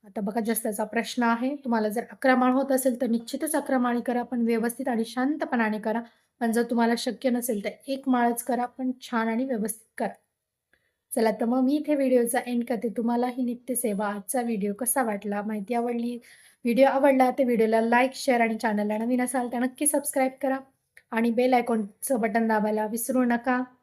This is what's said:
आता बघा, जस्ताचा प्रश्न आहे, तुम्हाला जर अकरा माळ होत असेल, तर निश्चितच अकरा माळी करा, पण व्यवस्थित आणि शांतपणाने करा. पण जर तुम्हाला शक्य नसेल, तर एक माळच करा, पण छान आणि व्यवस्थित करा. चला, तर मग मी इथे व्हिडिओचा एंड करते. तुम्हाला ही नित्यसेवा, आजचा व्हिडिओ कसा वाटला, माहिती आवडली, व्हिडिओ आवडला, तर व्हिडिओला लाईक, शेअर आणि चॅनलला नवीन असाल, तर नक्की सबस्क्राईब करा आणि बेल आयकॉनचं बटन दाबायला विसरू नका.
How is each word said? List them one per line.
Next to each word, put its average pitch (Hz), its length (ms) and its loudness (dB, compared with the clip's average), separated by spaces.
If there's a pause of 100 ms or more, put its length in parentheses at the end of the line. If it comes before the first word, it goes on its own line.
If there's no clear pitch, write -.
आता 214 160 -8
बघा, 208 200 -2
जस्ताचा 220 440 -2
प्रश्न 226 380 -2
आहे, 233 340 0
तुम्हाला 226 320 -2
जर 220 220 -2
अकरा 262 260 2
माळ 254 160 4
होत 269 200 0
असेल, 262 280 0
तर 262 60 0
निश्चितच 233 480 -4
अकरा 285 240 0
माळी 240 220 0
करा, 240 220 -2
पण 240 200 -4
व्यवस्थित 233 460 0
आणि 226 160 0
शांतपणाने 247 760 -2
करा. 220 220 -2 (400)
पण 233 120 0
जर 240 100 2
तुम्हाला 233 360 2
शक्य 247 320 -2
नसेल, 240 340 -2
तर 208 60 -4 (180)
एक 269 200 -6
माळच 240 340 2
करा, 247 220 -2
पण 254 260 -6 (100)
छान 226 280 -4
आणि 226 160 -2
व्यवस्थित 226 540 -6
करा. 214 160 -6 (1000)
चला, 220 160 2
तर 214 140 -2
मग 247 160 2
मी 262 160 2
इथे 302 180 0
व्हिडिओचा 254 520 2
एंड 240 220 -2
करते. 233 200 -4
तुम्हाला 240 380 0
ही 254 180 -4
नित्यसेवा, 233 640 -4
आजचा 208 360 -4
व्हिडिओ 208 300 -2
कसा 254 300 -2
वाटला, 208 400 -4
माहिती 214 320 -6
आवडली, 240 420 -2 (480)
व्हिडिओ 247 220 6
आवडला, 262 440 6
तर 254 140 2
व्हिडिओला 226 360 4
लाईक, 240 340 4
शेअर 240 260 0
आणि 226 140 2
चॅनलला 214 440 0
नवीन 247 220 0
असाल, 247 320 -2
तर 247 60 -4
नक्की 254 280 -2
सबस्क्राईब 277 460 0 (100)
करा 269 140 0 (540)
आणि 233 200 2
बेल 247 240 4
आयकॉनचं 233 680 0
बटन 226 280 2
दाबायला 214 380 0
विसरू 233 380 0
नका. 247 400 0 (180)